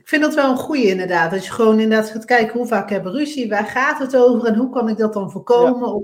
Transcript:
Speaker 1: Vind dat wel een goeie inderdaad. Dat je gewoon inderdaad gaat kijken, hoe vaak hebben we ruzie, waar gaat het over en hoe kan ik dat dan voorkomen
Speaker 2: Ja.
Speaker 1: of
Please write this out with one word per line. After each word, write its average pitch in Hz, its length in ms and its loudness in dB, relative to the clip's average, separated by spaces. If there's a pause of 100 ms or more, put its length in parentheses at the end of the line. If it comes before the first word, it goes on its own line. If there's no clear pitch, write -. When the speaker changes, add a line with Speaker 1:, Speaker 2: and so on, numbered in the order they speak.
(120)
Speaker 1:
Vind 302 120 2
dat 302 120 2
wel 277 160 2
een 254 60 0
goeie 269 300 -2
inderdaad. 180 440 0
Dat 160 140 -4
je - 60 -12
gewoon 220 280 2
inderdaad 220 300 0
gaat 220 160 -12
kijken, 233 320 0
hoe 240 100 -4
vaak 208 220 -2
hebben 185 220 -4
we 226 60 -6
ruzie, 285 320 -4
waar 208 160 -2
gaat 277 340 -2
het 262 180 -2
over 240 300 4
en 214 80 2
hoe 254 140 0
kan 226 200 -2
ik 214 80 -4
dat 214 160 0
dan 196 180 -6
voorkomen 240 560 2
Speaker 2:
Ja. 208 60 -4
Speaker 1:
of 208 100 -4